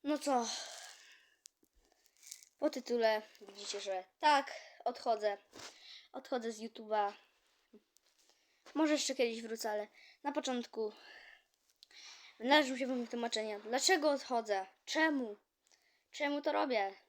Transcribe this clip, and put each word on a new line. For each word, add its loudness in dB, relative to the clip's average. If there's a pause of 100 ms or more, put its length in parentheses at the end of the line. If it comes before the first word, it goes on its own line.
no 0
co, 2 (2000)
po 0
tytule 0 (200)
widzicie, -12
że -6 (160)
tak, 4 (340)
odchodzę. 0 (720)
Odchodzę -4
z -12
YouTube'a. -2 (1600)
Może 4
jeszcze 0
kiedyś 0
wrócę, -6
ale -2 (360)
na -2
początku -4 (1500)
wynależą 6
się -2
wam 0
wytłumaczenia, -4
dlaczego 4
odchodzę, 0 (200)
czemu, 2 (760)
czemu 0
to 0
robię. 0 (140)